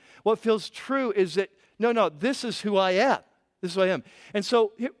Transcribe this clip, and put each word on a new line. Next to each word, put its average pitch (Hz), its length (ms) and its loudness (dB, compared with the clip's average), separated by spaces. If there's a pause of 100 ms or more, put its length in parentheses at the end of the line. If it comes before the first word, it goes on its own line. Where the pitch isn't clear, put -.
(240)
What 220 160 2
feels 220 280 0
true 262 440 -4
is 180 240 0
that, 190 120 0 (300)
"No, 226 120 0
no, 214 200 2
this 190 340 -4
is 220 160 -6
who 202 160 -2
I 190 140 4
am. 202 300 2 (420)
This 185 80 -6
is 170 60 -10
who 190 60 2
I 185 40 4
am." 175 160 0 (320)
And 202 100 -2
so 226 320 2
he-, 240 140 -6 (100)